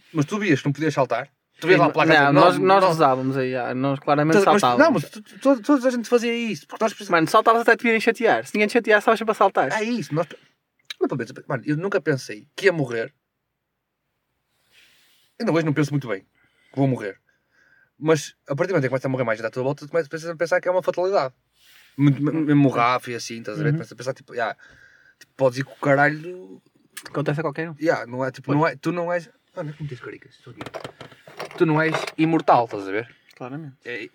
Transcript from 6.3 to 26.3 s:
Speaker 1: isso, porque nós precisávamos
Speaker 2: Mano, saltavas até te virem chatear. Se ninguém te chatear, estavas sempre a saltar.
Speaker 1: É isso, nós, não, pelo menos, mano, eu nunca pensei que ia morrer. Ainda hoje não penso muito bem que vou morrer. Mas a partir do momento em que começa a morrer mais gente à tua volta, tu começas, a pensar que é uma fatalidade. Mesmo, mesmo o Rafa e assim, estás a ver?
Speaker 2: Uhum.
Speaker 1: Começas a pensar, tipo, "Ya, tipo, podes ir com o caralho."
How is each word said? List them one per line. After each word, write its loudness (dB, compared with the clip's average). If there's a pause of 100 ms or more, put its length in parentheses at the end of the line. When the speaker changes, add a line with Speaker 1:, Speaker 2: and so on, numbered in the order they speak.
Speaker 1:
isso, -6
porque -4
nós 0
precisávamos 0
Speaker 2:
Mano, 2
saltavas 4
até 4
te -8
virem 2
chatear. 0
Se -10
ninguém 2
te -4
chatear, 2
estavas 2
sempre -2
a -4
saltar. 2
Speaker 1:
É -2
isso, -4
nós, -2 (720)
não, 0
pelo -6
menos, -8 (160)
mano, -4
eu -2
nunca -2
pensei -6
que 0
ia 4
morrer. -4 (2250)
Ainda 0
hoje 2
não 0
penso 0
muito -4
bem -6 (520)
que -18
vou 2
morrer. -6 (800)
Mas 0 (140)
a -4
partir -2
do -2
momento 0
em 0
que -2
começa -2
a -2
morrer -2
mais -2
gente -6
à -6
tua -6
volta, -4
tu -20
começas, -4
a -10
pensar 0
que -6
é 0
uma 0
fatalidade. -2 (640)
Mesmo, 2
mesmo 4
o -2
Rafa 0
e -8
assim, -10
estás -12
a -6
ver? 0
Speaker 2:
Uhum. 2
Speaker 1:
Começas -8
a -20
pensar, -8
tipo, -20
"Ya, -6 (640)
tipo, -20
podes 2
ir -4
com -20
o -20
caralho." 0 (460)